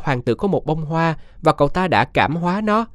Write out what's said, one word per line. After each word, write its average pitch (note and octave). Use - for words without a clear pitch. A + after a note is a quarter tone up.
hoàng B2+
tử A2+
có G3+
một E3
bông D#3
hoa E3
và D3+
cậu C#3+
ta F3+
đã A#2+
cảm A#2
hóa F3
nó? A3